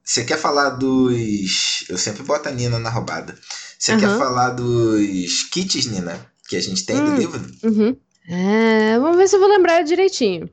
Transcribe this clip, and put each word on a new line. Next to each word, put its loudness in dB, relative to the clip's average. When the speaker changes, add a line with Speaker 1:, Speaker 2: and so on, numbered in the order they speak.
Speaker 1:
você -4
quer -2
falar 0
dos, 0
eu -6
sempre -6
boto -4
a -8
Nina -2
na -6
roubada. -8
Você 0
quer 4
Speaker 2:
Aham. 2
Speaker 1:
falar 0
dos 0
kits, -2
Nina, -8
que -6
a -2
gente -6
tem 0
do 0
Speaker 2:
Hum, 0
Speaker 1:
livro? -4
Speaker 2:
uhum. 2
É, 2
vamos 2
ver 6
se 4
eu 4
vou 6
lembrar 4
direitinho. 0